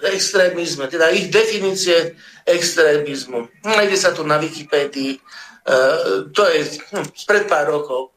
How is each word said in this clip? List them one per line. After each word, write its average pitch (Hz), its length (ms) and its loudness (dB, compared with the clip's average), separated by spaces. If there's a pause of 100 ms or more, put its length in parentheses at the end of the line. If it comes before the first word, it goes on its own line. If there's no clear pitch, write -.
extrémizme, 175 840 0
teda 165 240 4
ich 185 160 -2
definície 190 880 0 (260)
extrémizmu. 147 1040 0 (160)
Nájde 202 340 2
sa 185 140 2
to 156 160 -4
na 151 160 0
Wikipédii, 139 720 -4
eh, - 800 -2 (380)
to 208 160 -2
je, 156 100 2 (320)
hm, 180 220 -8
spred 202 320 -2
pár 156 240 0
rokov. 131 460 -4